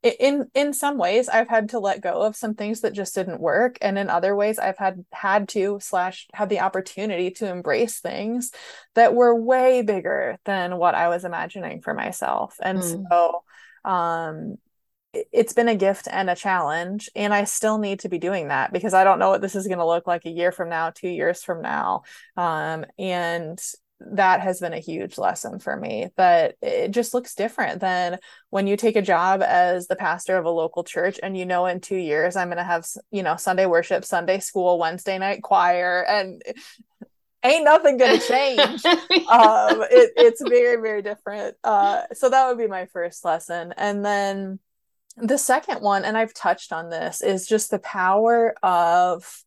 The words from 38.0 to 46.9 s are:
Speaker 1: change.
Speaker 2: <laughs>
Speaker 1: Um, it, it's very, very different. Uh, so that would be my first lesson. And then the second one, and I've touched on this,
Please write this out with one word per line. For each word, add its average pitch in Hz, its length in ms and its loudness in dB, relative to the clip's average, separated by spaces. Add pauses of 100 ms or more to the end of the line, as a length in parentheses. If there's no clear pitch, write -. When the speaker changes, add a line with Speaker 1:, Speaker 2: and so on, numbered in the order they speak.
Speaker 1:
change. 269 720 2
Speaker 2:
<laughs> 339 40 6 (320)
Speaker 1:
Um, 220 540 6 (100)
it, 247 260 10
it's 233 300 6
very, 240 340 4
very 214 200 -4
different. 208 600 -8
Uh, 202 400 2 (100)
so 269 160 2
that 262 180 6
would 247 100 -2
be 226 100 -2
my 185 200 -4
first 175 380 -8
lesson. 170 520 -4
And 202 280 -2
then 196 540 -2 (580)
the 233 200 0
second 277 440 -2
one, 202 240 0
and 214 120 -2
I've 220 160 -2
touched - 380 -2
on 170 180 -8
this, 165 320 -6